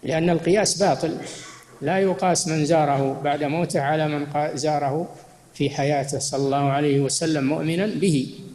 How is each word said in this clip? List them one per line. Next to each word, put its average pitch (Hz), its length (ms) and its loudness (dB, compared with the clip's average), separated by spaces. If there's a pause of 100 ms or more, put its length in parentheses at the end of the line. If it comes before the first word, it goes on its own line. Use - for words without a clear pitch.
لأن 165 280 0
القياس 175 520 2
باطل، 165 340 0 (680)
لا 165 160 0
يقاس 185 500 0
من 156 160 2
زاره 143 600 2
بعد 147 200 0
موته 160 360 0
على 151 280 0
من 147 180 -4
قا-، 147 300 -2
زاره 143 580 -2 (400)
في 139 160 0
حياته 143 480 0
صلى 139 260 -2
الله 139 260 2
عليه 143 300 2
وسلم 147 440 0
مؤمنا 160 420 0
به. 156 480 0 (200)